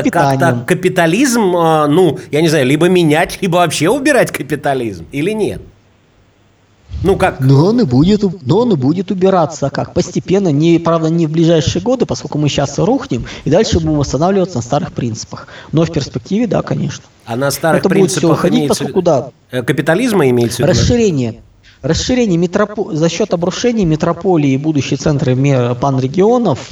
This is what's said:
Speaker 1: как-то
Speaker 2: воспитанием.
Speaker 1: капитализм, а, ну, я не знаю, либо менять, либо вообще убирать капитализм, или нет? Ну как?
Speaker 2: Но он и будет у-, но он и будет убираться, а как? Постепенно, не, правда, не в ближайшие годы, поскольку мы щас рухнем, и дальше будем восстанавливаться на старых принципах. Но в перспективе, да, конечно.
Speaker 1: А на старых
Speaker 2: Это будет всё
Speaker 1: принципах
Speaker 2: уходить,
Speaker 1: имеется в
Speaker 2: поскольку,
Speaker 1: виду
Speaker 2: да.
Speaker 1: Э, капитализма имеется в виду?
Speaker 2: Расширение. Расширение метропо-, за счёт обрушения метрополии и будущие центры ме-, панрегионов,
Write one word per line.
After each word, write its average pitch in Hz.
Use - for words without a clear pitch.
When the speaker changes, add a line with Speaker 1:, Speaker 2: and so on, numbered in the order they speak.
Speaker 1:
как-то 170
Speaker 2:
воспитанием. 135
Speaker 1:
капитализм, 180
а, 160
ну, 151
я 147
не 170
знаю, 147
либо 151
менять, 175
либо 180
вообще 170
убирать 262
капитализм, 131
или 151
нет? 185
Ну 185
как? 180
Speaker 2:
Но 135
он 233
и -
будет 175
у-, 185
но 147
он 240
и -
будет 156
убираться, 175
а -
как? -
Постепенно, 180
не, 160
правда, 165
не 165
в 151
ближайшие 165
годы, 233
поскольку -
мы 151
щас 143
рухнем, 165
и -
дальше 190
будем 156
восстанавливаться 180
на 117
старых 143
принципах. -
Но 160
в 160
перспективе, 190
да, 156
конечно. -
Speaker 1:
А 117
на 135
старых 151
Speaker 2:
Это 196
будет 190
всё -
Speaker 1:
принципах 160
Speaker 2:
уходить, 196
Speaker 1:
имеется 202
в -
Speaker 2:
поскольку, 139
Speaker 1:
виду 175
Speaker 2:
да. 139
Speaker 1:
Э, 127
капитализма 160
имеется 120
в -
виду? 147
Speaker 2:
Расширение. 151
Расширение 180
метропо-, 196
за 160
счёт -
обрушения 185
метрополии 160
и 135
будущие 143
центры 131
ме-, 127
панрегионов, 139